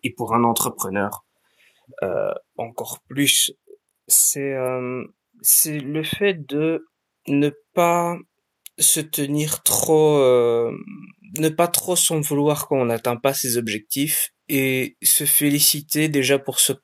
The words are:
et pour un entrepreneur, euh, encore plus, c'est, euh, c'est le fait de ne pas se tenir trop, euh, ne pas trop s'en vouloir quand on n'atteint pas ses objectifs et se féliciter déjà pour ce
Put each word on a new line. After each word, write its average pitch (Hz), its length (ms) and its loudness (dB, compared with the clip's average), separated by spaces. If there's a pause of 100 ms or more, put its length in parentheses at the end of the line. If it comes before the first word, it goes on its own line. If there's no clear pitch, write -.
et 127 100 -4
pour 113 220 -4
un 120 80 4
entrepreneur, 104 800 -2 (760)
euh, - 280 -2 (240)
encore 117 440 -10 (100)
plus, 135 420 0 (560)
c'est, 139 460 0
euh, 127 500 -4 (380)
c'est - 380 0
le 147 240 -4
fait 170 420 -2
de 156 400 -2 (420)
ne 143 220 2 (240)
pas 175 420 2 (600)
se - 220 2
tenir 151 640 -4
trop, 156 540 4
euh, 120 540 4 (680)
ne 156 100 2
pas 165 180 0
trop 175 280 -2
s'en 165 260 0
vouloir 147 460 0
quand 139 120 0
on 127 60 2
n'atteint 117 320 -2
pas 135 160 0
ses 123 240 -2
objectifs 120 760 -4 (140)
et 131 520 -2
se - 240 2
féliciter 147 840 2
déjà 139 280 2
pour 135 220 -4
ce - 140 2 (100)